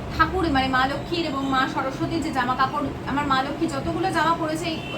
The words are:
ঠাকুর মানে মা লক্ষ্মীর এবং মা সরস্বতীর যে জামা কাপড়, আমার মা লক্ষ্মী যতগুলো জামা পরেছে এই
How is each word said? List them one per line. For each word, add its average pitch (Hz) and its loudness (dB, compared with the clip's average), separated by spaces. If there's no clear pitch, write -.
ঠাকুর 330 2
মানে 262 4
মা 262 4
লক্ষ্মীর 311 -2
এবং 269 -2
মা 269 2
সরস্বতীর 302 -2
যে 285 -2
জামা 254 0
কাপড়, 262 0
আমার 285 0
মা 262 4
লক্ষ্মী 285 -2
যতগুলো 339 0
জামা 330 4
পরেছে 320 -2
এই 320 -2